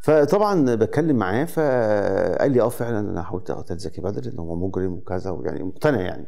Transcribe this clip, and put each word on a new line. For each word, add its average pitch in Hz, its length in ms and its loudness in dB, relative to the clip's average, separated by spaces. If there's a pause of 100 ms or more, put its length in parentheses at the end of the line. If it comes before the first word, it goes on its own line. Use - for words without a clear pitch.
فطبعًا 156 720 4
بتكلم 143 420 2
معاه، 107 280 2
فقال 107 1080 2
لي: 123 80 4
"اه، 107 80 4
فعلًا 117 320 -4
انا 95 220 -4
حاولت 92 280 -8
اغتال 90 280 -6
زكي 82 220 -8
بدر، 113 320 -6
ان - 60 -8
هو 82 180 -6
مجرم 92 360 -2
وكذا"، 92 380 -6
ويعني 73 320 -6
مقتنع 101 380 0
يعني. 90 280 -6